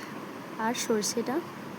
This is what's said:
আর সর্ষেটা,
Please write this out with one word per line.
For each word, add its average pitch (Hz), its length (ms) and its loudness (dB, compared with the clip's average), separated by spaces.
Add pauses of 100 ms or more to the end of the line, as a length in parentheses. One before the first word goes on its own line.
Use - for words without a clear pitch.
(580)
আর 226 160 4
সর্ষেটা, 233 600 2 (440)